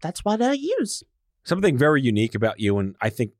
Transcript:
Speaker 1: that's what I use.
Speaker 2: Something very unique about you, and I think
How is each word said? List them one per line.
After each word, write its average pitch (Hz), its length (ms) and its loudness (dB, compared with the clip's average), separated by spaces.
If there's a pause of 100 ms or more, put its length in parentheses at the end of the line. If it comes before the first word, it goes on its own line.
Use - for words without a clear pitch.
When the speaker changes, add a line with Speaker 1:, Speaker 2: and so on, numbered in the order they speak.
Speaker 1:
that's - 240 -8
what 214 160 0
I 262 120 2
use. 294 500 -4 (400)
Speaker 2:
Something 175 340 0
very 147 240 4
unique 110 320 0
about 107 260 -2
you, 101 200 2
and 98 200 -4
I 110 100 -2
think 110 300 -4